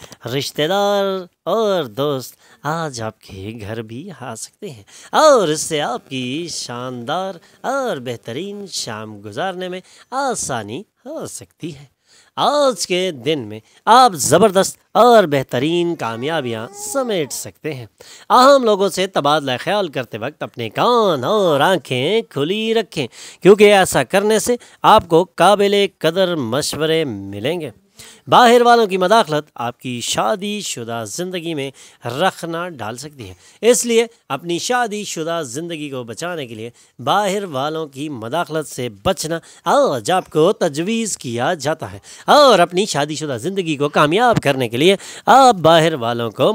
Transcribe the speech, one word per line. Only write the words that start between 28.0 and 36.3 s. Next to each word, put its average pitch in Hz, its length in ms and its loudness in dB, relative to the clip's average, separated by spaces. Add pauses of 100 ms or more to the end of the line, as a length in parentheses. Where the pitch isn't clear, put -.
बाहर 233 340 8
वालों 233 240 6
की 185 120 -2
मदाखलत 180 480 2 (120)
आपकी 120 440 -8
शादीशुदा 175 1040 -4
ज़िंदगी 170 480 -8
में 139 180 -6 (360)
रखना 170 600 -4
डाल 117 260 -10
सकती 135 300 -16
है, 92 100 -18 (260)
इसलिए 233 460 2 (220)
अपनी 170 300 -4
शादीशुदा 202 840 -4
ज़िंदगी 151 460 -10
को 127 140 -8
बचाने 147 420 -10